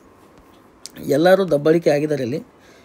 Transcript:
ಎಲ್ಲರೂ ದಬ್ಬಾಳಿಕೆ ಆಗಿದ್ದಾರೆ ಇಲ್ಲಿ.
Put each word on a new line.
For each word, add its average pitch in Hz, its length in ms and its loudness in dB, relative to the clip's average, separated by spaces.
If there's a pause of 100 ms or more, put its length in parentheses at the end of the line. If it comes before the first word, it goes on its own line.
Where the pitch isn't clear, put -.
(1080)
ಎಲ್ಲರೂ 180 380 2
ದಬ್ಬಾಳಿಕೆ 160 440 0
ಆಗಿದ್ದಾರೆ 147 340 -2
ಇಲ್ಲಿ. 127 200 -8 (420)